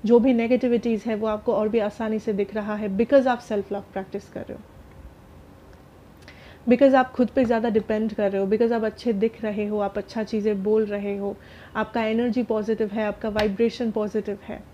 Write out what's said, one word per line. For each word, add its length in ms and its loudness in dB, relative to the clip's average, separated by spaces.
जो 140 6
भी 140 4
negativities 720 2
है 100 -2
वो 120 -2
आपको 260 -2
और 160 0
भी 100 2
आसानी 400 -2
से 140 -4
दिख 220 -4
रहा 200 -4
है, 220 -4
because 300 6
आप 120 0
सेल्फ 320 -6
लव 120 -6
practice 360 -8
कर 100 -12
रहे 140 -12
हो, 100 -14
because 240 8
आप 160 4
खुद 160 2
पे 180 2
ज़्यादा 240 0
depend 440 0
कर 180 0
रहे 100 0
हो, 60 0
because 240 2
आप 120 0
अच्छे 300 -2
दिख 300 -2
रहे 220 -4
हो, 140 -2
आप 180 -2
अच्छा 260 -6
चीज़ें 400 -2
बोल 220 2
रहे 320 -6
हो, 200 -6
आपका 280 -2
energy 400 0
positive 500 -2
है, 120 -2
आपका 240 -4
vibration 600 0
positive 520 -4
है। 200 -14